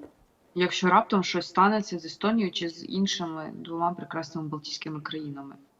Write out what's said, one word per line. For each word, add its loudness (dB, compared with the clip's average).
Якщо 2
раптом 6
щось -2
станеться 4
з -10
Естонією 2
чи -2
з -10
іншими -2
двома -2
прекрасними -6
балтійськими -8
країнами. -10